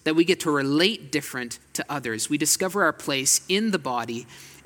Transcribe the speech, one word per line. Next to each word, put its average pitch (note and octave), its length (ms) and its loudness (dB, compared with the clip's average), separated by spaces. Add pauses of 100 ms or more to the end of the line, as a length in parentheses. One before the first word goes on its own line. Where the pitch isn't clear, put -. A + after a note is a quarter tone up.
that D#3 120 2
we E3+ 100 6
get E3+ 160 2
to D#3+ 100 0
relate D3 600 0
different B2+ 480 -4 (140)
to - 160 -6
others. A#2+ 400 -4
We D3 80 0
discover F3+ 460 0
our D#3 100 4
place C3+ 560 0
in G#3 220 2
the F#3 80 2
body A#2+ 480 -6 (380)